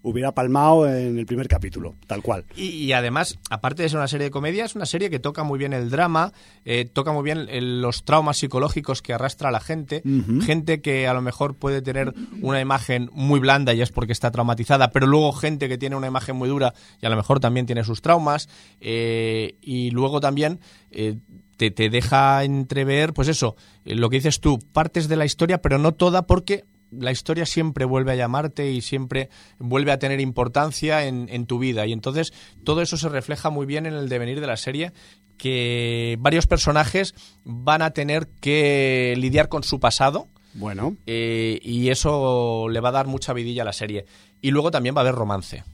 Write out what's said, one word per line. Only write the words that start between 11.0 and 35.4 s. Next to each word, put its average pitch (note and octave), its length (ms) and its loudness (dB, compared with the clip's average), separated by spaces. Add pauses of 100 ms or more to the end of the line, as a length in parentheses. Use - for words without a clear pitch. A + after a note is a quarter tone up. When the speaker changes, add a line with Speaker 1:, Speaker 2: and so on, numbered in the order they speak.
Speaker 2:
a B2+ 60 2
lo B2+ 60 0
mejor C3+ 360 -4
puede C#3 260 -2
tener C3 320 -4 (260)
una C3+ 200 0
imagen B2+ 520 -2
muy C#3+ 280 2
blanda C3+ 340 4
y A#2 80 2
es B2 80 0
porque A#2 220 -2
está A#2 180 0
traumatizada, A#2+ 640 2
pero C3+ 160 4
luego D3 240 6
gente C#3+ 360 -4
que B2+ 100 -4
tiene C3+ 180 -4
una C3+ 100 -4
imagen C3 300 -4
muy B2+ 120 -2
dura C3 260 2 (280)
y A2+ 40 -2
a A2 40 0
lo A2+ 60 2
mejor C3+ 240 2
también B2 260 2
tiene A#2 160 -2
sus G#2+ 180 -4
traumas, D3+ 480 4 (320)
eh, A2+ 800 -2
y B2 300 -4
luego C3+ 300 0
también... D3 400 0 (320)
Eh, G#2+ 240 -4 (400)
te, A2 160 0
te A2 180 2
deja C3+ 540 4
entrever, C#3 680 0
pues C#3 120 2
eso, C#3 300 0 (280)
eh, G#2 120 -4
lo A#2 140 2
que C3 80 2
dices C#3+ 200 2
tú, A2+ 220 2 (120)
partes D#3+ 360 0
de D#3+ 80 2
la D#3 80 2
historia, E3 360 2
pero C3+ 180 2
no D#3 140 4
toda, F3+ 360 4
porque F#3 360 2 (260)
la B2 200 -4
historia D#3+ 340 -2
siempre D3+ 400 0
vuelve C3 280 2
a - 20 2
llamarte C#3 560 -2
y B2+ 100 -2
siempre C3 480 -4 (300)
vuelve C3+ 340 2
a C3+ 60 2
tener C3+ 220 0
importancia C#3+ 840 0
en, B2+ 240 -6
en A#2+ 160 -6
tu B2 140 -2
vida. A#2+ 280 0
Y A2+ 60 -2
entonces C3+ 400 -4 (320)
todo D#3 160 2
eso E3+ 160 -2
se D#3 140 -4
refleja D3 400 -4
muy C#3+ 160 -4
bien D3 180 -4
en D#3+ 80 -6
el C#3+ 160 -6
devenir B2 320 -4
de D3 60 -6
la A#2+ 100 -2
serie, D3+ 360 -6 (440)
que A#2+ 840 -2